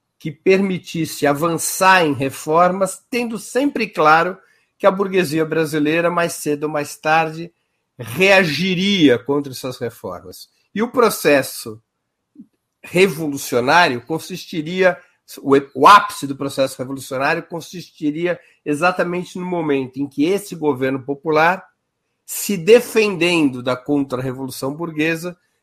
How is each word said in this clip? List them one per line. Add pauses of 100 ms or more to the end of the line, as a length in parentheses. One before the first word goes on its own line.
(180)
que
permitisse
avançar
em
reformas,
tendo
sempre
claro (400)
que
a
burguesia
brasileira,
mais
cedo
ou
mais
tarde, (460)
reagiria
contra
essas
reformas. (260)
E
o
processo (1000)
revolucionário
consistiria, (440)
o, (240)
o
ápice
do
processo
revolucionário
consistiria (260)
exatamente
no
momento
em
que
esse
governo
popular, (600)
se
defendendo
da
contra-revolução
burguesa, (280)